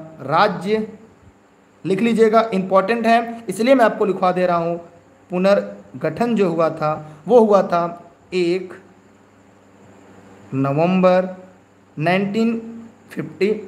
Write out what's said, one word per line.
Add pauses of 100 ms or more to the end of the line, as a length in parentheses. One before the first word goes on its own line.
(220)
राज्य (1000)
लिख
लीजिएगा, (120)
important
है
इसलिए
मैं
आपको
लिखवा
दे
रहा
हूँ। (540)
पुनर्गठन
जो
हुआ
था (360)
वो
हुआ
था (540)
एक (1800)
नवंबर (600)
नाइनटीन (520)
फिफ्टी (140)